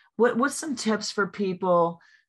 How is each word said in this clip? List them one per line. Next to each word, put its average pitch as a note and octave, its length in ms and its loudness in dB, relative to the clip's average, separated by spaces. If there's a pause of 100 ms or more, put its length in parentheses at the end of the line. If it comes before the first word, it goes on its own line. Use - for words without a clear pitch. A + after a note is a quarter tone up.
(160)
What, A#3 200 2
what's C4 200 0
some D#4 180 -6
tips G#3+ 380 -2
for G3 160 -2
people F3+ 720 0 (280)